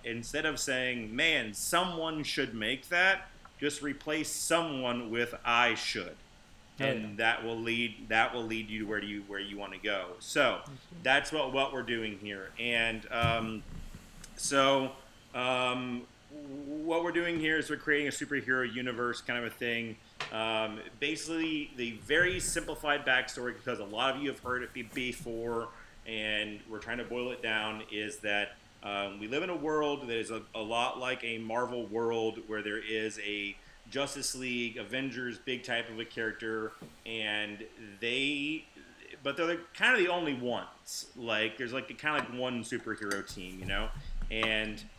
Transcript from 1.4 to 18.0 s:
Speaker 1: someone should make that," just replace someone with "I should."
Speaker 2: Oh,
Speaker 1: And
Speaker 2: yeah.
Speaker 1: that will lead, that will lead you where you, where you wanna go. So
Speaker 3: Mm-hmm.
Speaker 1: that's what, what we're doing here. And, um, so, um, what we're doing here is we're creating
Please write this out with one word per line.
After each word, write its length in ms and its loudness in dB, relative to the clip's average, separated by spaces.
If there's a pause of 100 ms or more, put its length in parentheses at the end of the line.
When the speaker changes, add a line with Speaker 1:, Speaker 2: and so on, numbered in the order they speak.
Speaker 1:
someone 720 2
should 320 0
make 340 -2
that," 400 6 (300)
just 220 0
replace 480 -2
someone 840 2
with 220 2 (120)
"I 300 8
should." 400 -4 (640)
Speaker 2:
Oh, 40 2
Speaker 1:
And 160 2
Speaker 2:
yeah. 160 -6
Speaker 1:
that 280 4
will 140 -2
lead, 500 0
that 240 6
will 120 -2
lead 240 -2
you 180 -4
where 160 0
you, 240 -4
where 120 -6
you 180 -6
wanna 260 -8
go. 220 0 (140)
So 440 4
Speaker 3:
Mm-hmm. 100 -14 (300)
Speaker 1:
that's 280 6
what, 200 0
what 220 2
we're 100 -2
doing 380 -2
here. 360 -6
And, 540 2
um, 520 2 (760)
so, 540 6 (440)
um, 680 2 (840)
what 180 2
we're 80 0
doing 280 2
here 180 2
is 120 0
we're 60 -2
creating 320 2